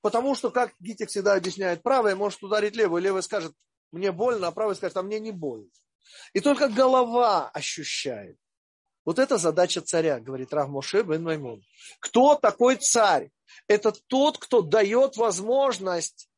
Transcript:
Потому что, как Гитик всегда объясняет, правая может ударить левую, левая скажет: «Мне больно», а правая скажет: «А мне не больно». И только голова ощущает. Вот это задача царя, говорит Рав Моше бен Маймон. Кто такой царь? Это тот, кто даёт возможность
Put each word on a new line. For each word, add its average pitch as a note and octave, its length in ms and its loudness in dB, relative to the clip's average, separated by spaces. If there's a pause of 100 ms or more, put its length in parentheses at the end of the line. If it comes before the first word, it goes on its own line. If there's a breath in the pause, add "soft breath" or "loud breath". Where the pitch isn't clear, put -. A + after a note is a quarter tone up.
Потому A#3+ 340 0
что, - 160 -4
как B3 280 -2
Гитик G3 300 -10
всегда G3+ 240 0
объясняет, F3+ 480 -4
правая A#3 340 2
может G3+ 280 -6
ударить G#3 320 -2
левую, F3 260 0
левая F#3+ 200 -2
скажет: E3 320 -6 (380)
«Мне F#3 200 -4
больно», G3+ 360 -2
а E3 40 -2
правая G#3 240 -4
скажет: F#3+ 220 -6
«А F#3 60 -4
мне G#3+ 160 -6
не A3 120 -8
больно». C3+ 380 -10 (640 loud breath)
И G3 60 0
только C#4 300 2
голова A#3+ 800 2
ощущает. B2+ 880 -10 (680)
Вот E3 160 -2
это C4 180 2
задача E3+ 440 0
царя, D#3+ 380 0
говорит C3 340 -10
Рав C#3+ 160 0
Моше C#3+ 340 -2
бен E3 200 -2
Маймон. C#3 380 -6 (380 loud breath)
Кто C#4 360 6
такой B3 420 2
царь? G3 520 2 (380 loud breath)
Это G#3 240 4 (160)
тот, C#4 300 2
кто A#3 240 2
даёт A3 560 2
возможность G3+ 1080 -2 (100)